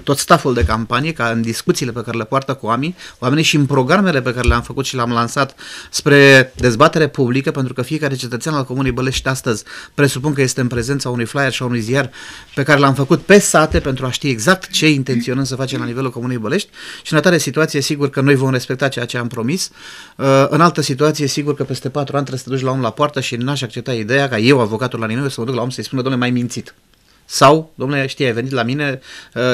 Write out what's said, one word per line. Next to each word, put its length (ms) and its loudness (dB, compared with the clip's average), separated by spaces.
tot 160 0
stafful 360 2
de 100 2
campanie 480 0
ca 220 -2
în 80 0
discuțiile 500 -2
pe 120 -8
care 120 -6
le 80 -2
poartă 300 -2
cu 120 -10
oamenii, 300 -2
oamenii 260 2
și 120 2
în 100 4
programele 560 2
pe 120 -4
care 140 0
le-am 140 4
făcut 220 -6
și 100 -6
le-am 180 -2
lansat 420 -2
spre 640 6
dezbatere 520 2
publică, 420 0
pentru 240 -4
că 80 -4
fiecare 320 -4
cetățean 400 -6
al 100 0
Comunei 280 -2
Bălești 360 -4
astăzi 360 -4
presupun 380 0
că 100 0
este 180 0
în 60 2
prezența 420 -4
unui 160 -2
flyer 280 -2
și 100 -6
a 40 -2
unui 140 -2
ziar 300 -2
pe 80 0
care 180 4
l-am 140 4
făcut 260 2
pe 180 6
sate 420 4
pentru 260 -4
a 40 -4
ști 180 -4
exact 420 0
ce 180 2
intenționăm 560 0
să 100 -6
facem 260 -4
la 60 -6
nivelul 240 -4
Comunei 280 -6
Bălești 300 -4
și 100 -12
în 60 4
atare 200 4
situație, 420 -2
sigur 300 -2
că 100 -4
noi 140 4
vom 160 2
respecta 380 -2
ceea 160 -6
ce 140 -6
am 100 -4
promis. 420 -4
Uh, 320 4
în 120 0
altă 200 2
situație, 460 0
sigur 280 -2
că 100 -6
peste 240 -6
patru 280 -4
ani 100 -2
trebuie 180 -8
să 60 -14
te 40 -4
duci 100 -2
la 60 0
om 100 -2
la 100 0
poartă 300 -2
și 160 -6
n-aș 260 -4
accepta 300 -6
ideea 360 0
ca 100 -2
eu, 220 6
avocatul 380 -2
la 80 -4
nimeni, 240 -4
să 100 -8
mă 60 -6
duc 80 -4
la 80 -4
om 80 -6
să-i 140 -8
spună: 180 -4
"Dom'le, 160 -2
m-ai 120 0
mințit." 440 -4
Sau, 460 4
"Dom'le, 220 -2
știi, 180 -4
ai 80 2
venit 200 -4
la 100 0
mine, 380 -4
uh, 80 -2